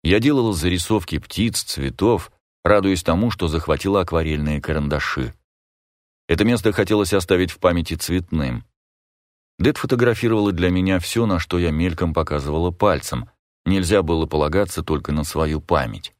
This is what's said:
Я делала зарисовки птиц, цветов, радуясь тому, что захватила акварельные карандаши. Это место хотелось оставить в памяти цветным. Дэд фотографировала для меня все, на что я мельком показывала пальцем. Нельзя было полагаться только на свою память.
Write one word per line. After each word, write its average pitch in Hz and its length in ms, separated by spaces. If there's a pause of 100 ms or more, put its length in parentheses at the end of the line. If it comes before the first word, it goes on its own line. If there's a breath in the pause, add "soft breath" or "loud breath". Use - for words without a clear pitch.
Я 92 160
делала 120 340
зарисовки 87 640
птиц, - 460
цветов, 87 680 (320)
радуясь 95 380
тому, 95 300
что - 160
захватила 80 540
акварельные 76 600
карандаши. 71 720 (920)
Это 120 160
место 113 300
хотелось 104 400
оставить 90 380
в - 60
памяти 85 380
цветным. 76 720 (920)
Дэд 143 200
фотографировала 117 760
для 87 180
меня 92 300
все, 113 260
на 95 140
что - 180
я 87 140
мельком 82 420
показывала 76 580
пальцем. 76 580 (360)
Нельзя 95 380
было 80 240
полагаться 78 560
только 76 280
на 76 120
свою 78 380
память. 64 580